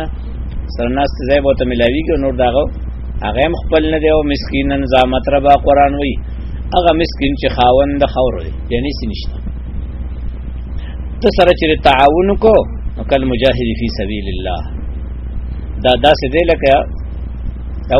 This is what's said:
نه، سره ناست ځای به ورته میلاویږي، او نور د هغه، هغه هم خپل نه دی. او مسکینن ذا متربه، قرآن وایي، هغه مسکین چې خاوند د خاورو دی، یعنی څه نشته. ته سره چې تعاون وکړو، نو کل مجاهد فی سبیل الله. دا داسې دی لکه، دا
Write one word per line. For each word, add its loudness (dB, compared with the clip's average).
نه، -6
سره -2
ناست -2
ځای 4
به 2
ورته 2
میلاویږي، 0
او 0
نور 0
د 2
هغه، 2
هغه 0
هم -2
خپل 2
نه 0
دی. 4
او 4
مسکینن -2
ذا 6
متربه، 2
قرآن 6
وایي، -2
هغه 4
مسکین 0
چې 0
خاوند 4
د 6
خاورو 0
دی، -8
یعنی -2
څه -6
نشته. -6
ته 2
سره 6
چې 0
تعاون 6
وکړو، 4
نو -6
کل 2
مجاهد 2
فی -2
سبیل -4
الله. -4
دا 4
داسې 4
دی 4
لکه، 4
دا 4